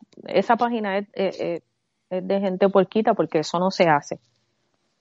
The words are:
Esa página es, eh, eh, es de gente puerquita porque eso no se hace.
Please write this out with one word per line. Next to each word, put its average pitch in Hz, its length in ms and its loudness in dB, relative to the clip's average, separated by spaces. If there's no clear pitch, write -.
Esa 196 320 2
página 220 420 -2
es, 202 140 -6
eh, 190 260 -2
eh, 170 220 -6
es 185 160 -6
de 196 140 0
gente 190 300 0
puerquita 208 440 2
porque 160 260 0
eso 170 180 -4
no 185 120 0
se 190 140 2
hace. 156 340 2